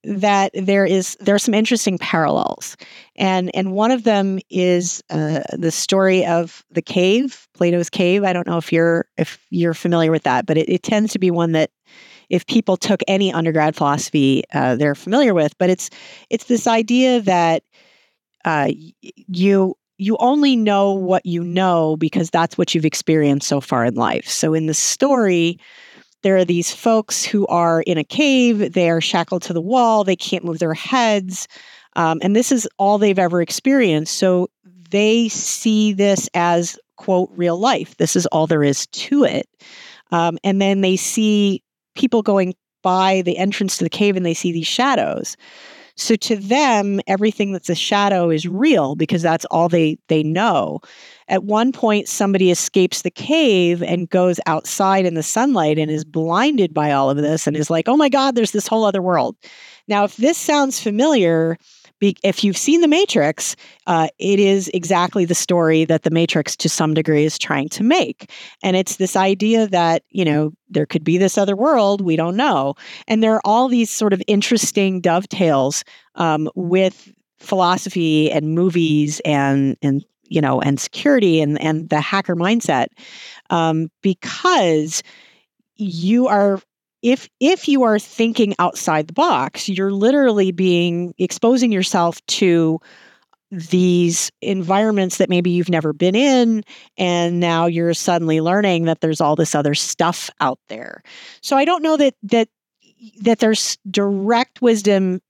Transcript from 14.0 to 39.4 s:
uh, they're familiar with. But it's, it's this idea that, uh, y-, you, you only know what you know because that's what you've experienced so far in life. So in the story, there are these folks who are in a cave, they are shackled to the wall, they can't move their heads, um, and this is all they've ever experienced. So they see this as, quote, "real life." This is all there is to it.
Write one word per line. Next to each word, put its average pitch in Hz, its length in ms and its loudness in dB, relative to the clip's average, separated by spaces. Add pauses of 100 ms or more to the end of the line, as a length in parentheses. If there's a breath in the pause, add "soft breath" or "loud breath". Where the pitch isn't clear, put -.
uh, 127 220 0
they're 143 180 0
familiar 233 400 0
with. 151 240 0
But 180 100 2
it's, - 220 -2 (400 loud breath)
it's 226 140 -4
this 240 220 -2
idea 240 560 2
that, 170 420 2 (800 soft breath)
uh, 147 260 -2
y-, 160 220 -12 (100)
you, 190 760 0 (220)
you 202 220 -2
only 277 340 2
know 202 380 2
what 185 340 -2
you 170 160 -4
know 170 540 0
because 165 340 -2
that's 165 260 0
what 175 160 -2
you've 160 140 0
experienced 147 640 0
so 143 120 0
far 120 240 -2
in 120 100 -2
life. 117 340 -2
So 160 260 -2
in 160 120 -2
the 156 80 -2
story, 185 840 0 (640 loud breath)
there 190 140 4
are 185 80 4
these 170 300 -2
folks - 500 -2
who 202 220 0
are 170 360 2
in 170 140 0
a 151 60 -2
cave, 240 720 2
they 175 180 2
are 165 100 0
shackled 170 420 -2
to - 100 -10
the 170 80 -2
wall, 220 420 2
they 190 140 0
can't - 280 -8
move 165 140 -6
their 160 160 -2
heads, 208 720 -2 (480 loud breath)
um, 160 280 0
and 196 120 0
this 240 160 2
is 240 260 0
all 202 220 2
they've 196 220 2
ever 175 200 2
experienced. 180 760 0
So 180 340 2 (420)
they 220 380 2
see 214 640 0
this 196 420 0
as, 170 420 0 (200)
quote, 185 380 -2
"real 170 220 -2
life." 202 420 -2
This - 180 0
is 180 100 0
all 160 220 0
there 151 160 2
is 139 240 -2
to - 340 -2
it. - 260 0 (600 loud breath)